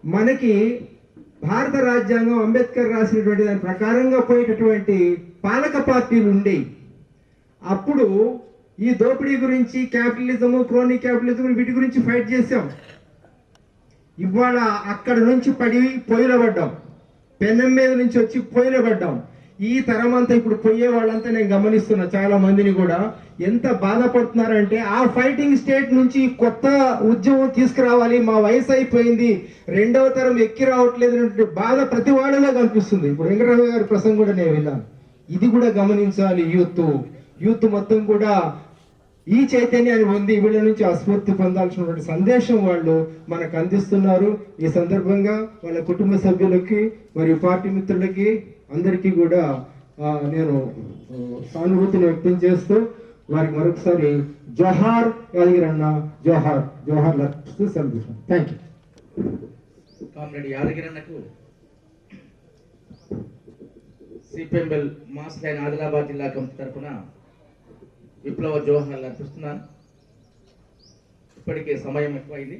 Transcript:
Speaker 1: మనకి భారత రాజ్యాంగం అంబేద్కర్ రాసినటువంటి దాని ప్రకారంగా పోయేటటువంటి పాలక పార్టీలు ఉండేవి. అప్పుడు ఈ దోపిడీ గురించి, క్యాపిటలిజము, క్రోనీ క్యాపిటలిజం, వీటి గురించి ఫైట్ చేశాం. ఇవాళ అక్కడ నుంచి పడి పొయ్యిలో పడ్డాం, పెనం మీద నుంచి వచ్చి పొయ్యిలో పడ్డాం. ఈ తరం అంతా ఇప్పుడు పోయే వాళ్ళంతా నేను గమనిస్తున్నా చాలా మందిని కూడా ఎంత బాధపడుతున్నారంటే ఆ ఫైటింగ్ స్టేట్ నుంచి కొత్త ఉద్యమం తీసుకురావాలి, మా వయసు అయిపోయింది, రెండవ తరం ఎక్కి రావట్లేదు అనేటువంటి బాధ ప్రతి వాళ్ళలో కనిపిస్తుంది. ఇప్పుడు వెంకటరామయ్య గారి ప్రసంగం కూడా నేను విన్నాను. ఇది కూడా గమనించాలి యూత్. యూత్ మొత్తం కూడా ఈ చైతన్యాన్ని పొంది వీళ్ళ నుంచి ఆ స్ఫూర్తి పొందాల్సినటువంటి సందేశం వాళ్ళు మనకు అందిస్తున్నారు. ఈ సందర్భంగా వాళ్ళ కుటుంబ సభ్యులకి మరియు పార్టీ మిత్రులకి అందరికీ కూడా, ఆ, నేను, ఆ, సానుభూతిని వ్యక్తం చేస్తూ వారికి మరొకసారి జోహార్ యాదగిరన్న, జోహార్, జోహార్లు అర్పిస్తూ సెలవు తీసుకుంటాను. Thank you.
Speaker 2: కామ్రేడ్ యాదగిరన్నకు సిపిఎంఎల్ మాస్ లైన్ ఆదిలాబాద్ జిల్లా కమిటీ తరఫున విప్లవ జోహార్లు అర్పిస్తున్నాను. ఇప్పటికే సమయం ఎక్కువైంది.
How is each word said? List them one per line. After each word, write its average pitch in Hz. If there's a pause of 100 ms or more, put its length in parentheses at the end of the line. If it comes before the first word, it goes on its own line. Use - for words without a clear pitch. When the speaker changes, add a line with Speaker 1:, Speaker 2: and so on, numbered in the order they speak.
Speaker 1:
మనకి 220 (880)
భారత 254
రాజ్యాంగం 240
అంబేద్కర్ 233
రాసినటువంటి 208
దాని 202
ప్రకారంగా 240
పోయేటటువంటి 220 (480)
పాలక 277 (120)
పార్టీలు 233
ఉండేవి. 196 (960)
అప్పుడు 226 (760)
ఈ 233
దోపిడీ 269
గురించి, 254
క్యాపిటలిజము, 240
క్రోనీ 247
క్యాపిటలిజం, 247
వీటి 240
గురించి 254
ఫైట్ 233
చేశాం. 240 (1500)
ఇవాళ 240 (340)
అక్కడ 240
నుంచి 247
పడి 240 (300)
పొయ్యిలో 247
పడ్డాం, 175 (680)
పెనం 233
మీద 262
నుంచి 247
వచ్చి 226
పొయ్యిలో 247
పడ్డాం. 180 (440)
ఈ 240
తరం 240
అంతా 247
ఇప్పుడు 226
పోయే 226
వాళ్ళంతా 226
నేను 220
గమనిస్తున్నా 202 (100)
చాలా 202
మందిని 196
కూడా 175 (420)
ఎంత 233
బాధపడుతున్నారంటే 220
ఆ 214
ఫైటింగ్ 277
స్టేట్ 269
నుంచి 262
కొత్త 233 (440)
ఉద్యమం 254
తీసుకురావాలి, 240
మా 220
వయసు 233
అయిపోయింది, 240 (380)
రెండవ 240
తరం 254
ఎక్కి 226
రావట్లేదు 240
అనేటువంటి 214
బాధ 226 (140)
ప్రతి 240
వాళ్ళలో 277
కనిపిస్తుంది. 208
ఇప్పుడు 156
వెంకటరామయ్య 240
గారి 220
ప్రసంగం 214
కూడా 208
నేను 170
విన్నాను. 147 (520)
ఇది 202
కూడా 240 (120)
గమనించాలి 196 (120)
యూత్. 170 (580)
యూత్ 226 (100)
మొత్తం 214
కూడా 208 (920)
ఈ 202 (140)
చైతన్యాన్ని 240
పొంది 202
వీళ్ళ 214
నుంచి 214
ఆ 175
స్ఫూర్తి 202
పొందాల్సినటువంటి 180
సందేశం 214
వాళ్ళు 165 (340)
మనకు 165
అందిస్తున్నారు. 190 (320)
ఈ 160
సందర్భంగా 190 (280)
వాళ్ళ 170
కుటుంబ 190
సభ్యులకి 185 (360)
మరియు 160
పార్టీ 180
మిత్రులకి 190 (460)
అందరికీ 185
కూడా, 170 (580)
ఆ, 147 (280)
నేను, 156 (580)
ఆ, 127 (360)
సానుభూతిని 185
వ్యక్తం 175
చేస్తూ 180 (540)
వారికి 151
మరొకసారి 165 (500)
జోహార్ 226 (280)
యాదగిరన్న, 165 (420)
జోహార్, 151 (240)
జోహార్లు 151
అర్పిస్తూ -
సెలవు 143
తీసుకుంటాను. -
Thank 165
you. - (1600)
Speaker 2:
కామ్రేడ్ 143
యాదగిరన్నకు 156 (3000)
సిపిఎంఎల్ 156 (260)
మాస్ 151
లైన్ 147
ఆదిలాబాద్ 147
జిల్లా 139
కమిటీ 131
తరఫున 135 (1400)
విప్లవ 151
జోహార్లు 139
అర్పిస్తున్నాను. 147 (1800)
ఇప్పటికే 147
సమయం 143
ఎక్కువైంది. 143